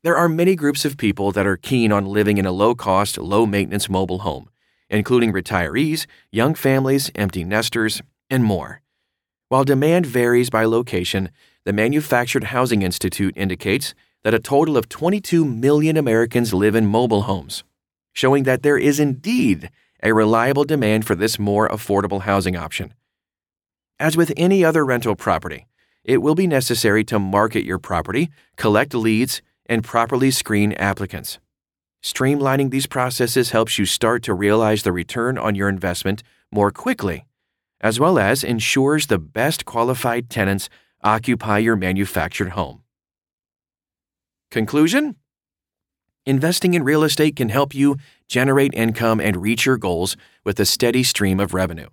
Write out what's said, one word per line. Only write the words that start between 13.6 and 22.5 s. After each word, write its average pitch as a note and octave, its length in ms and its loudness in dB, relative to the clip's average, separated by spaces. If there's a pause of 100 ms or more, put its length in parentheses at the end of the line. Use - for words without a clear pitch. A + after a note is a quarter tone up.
that A2 100 2
a A2 60 2
total D3 380 2
of A2+ 100 0
twenty-two F3 560 0
million D3 540 2
Americans A#2 560 2
live G2+ 220 2
in A2 120 4
mobile A2 360 2
homes, E2 420 -6 (480)
showing C3+ 300 2
that C3 200 0
there D3 140 4
is C#3+ 240 2
indeed C#3+ 680 0 (320)
a A2 120 2
reliable A#2 500 2
demand A2 420 0
for G2+ 80 0
this G2+ 240 -2
more G#2 300 0
affordable G2+ 540 -2
housing F#2 340 0